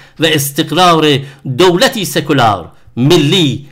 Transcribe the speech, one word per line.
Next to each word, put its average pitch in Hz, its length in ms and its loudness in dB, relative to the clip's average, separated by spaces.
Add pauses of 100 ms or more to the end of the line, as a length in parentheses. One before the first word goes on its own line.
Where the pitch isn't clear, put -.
(180)
و 151 80 -2
استقرار 156 920 0 (400)
دولتی 190 460 2
سکولار، 123 680 -2 (240)
ملی 147 760 0